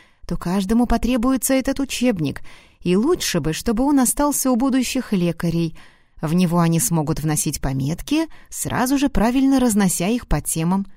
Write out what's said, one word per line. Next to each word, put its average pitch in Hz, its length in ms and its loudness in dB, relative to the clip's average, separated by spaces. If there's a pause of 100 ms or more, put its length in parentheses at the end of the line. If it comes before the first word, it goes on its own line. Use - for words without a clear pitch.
(280)
то 170 100 -6
каждому 202 500 0
потребуется 247 640 0
этот 269 260 0
учебник, 233 600 -2 (400)
и 175 140 2
лучше 240 440 0
бы, 156 140 -2
чтобы 233 300 -2
он 285 160 4
остался 269 520 2
у 247 40 2
будущих 254 580 0
лекарей. 170 640 -2 (440)
В 151 120 -2
него 175 260 2
они 165 200 4
смогут 160 400 0
вносить 151 420 -2
пометки, 151 640 -2 (220)
сразу - 480 -2
же 269 120 0
правильно 262 500 4
разнося 202 480 2
их 233 200 -2
по 147 140 0
темам. 180 560 -2